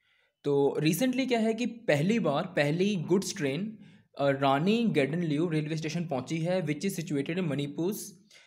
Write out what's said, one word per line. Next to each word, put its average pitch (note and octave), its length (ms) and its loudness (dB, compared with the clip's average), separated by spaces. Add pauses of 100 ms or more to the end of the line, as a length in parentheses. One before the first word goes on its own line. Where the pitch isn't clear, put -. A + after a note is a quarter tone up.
(440)
तो C#3+ 360 2
recently B3+ 480 2
क्या A#3 120 2
है A3 140 2
कि A#3+ 120 -2
पहली G3 540 2
बार D#3+ 260 0
पहली F3 500 0
गुड्स F3 420 0
ट्रेन, D#3 420 -4 (400)
अ, C#3+ 100 2
रानी C#3+ 560 2
गेडिनल्यू D3+ 640 0
रेलवे D#3 300 -2
स्टेशन D#3+ 300 -4
पहुंची C#3 300 -4
है, F3+ 240 0
which D3+ 240 -4
is F#3+ 140 -4
situated C#3+ 360 -4
in F#3 40 -4
मणिपुर's D#3 580 -2 (500)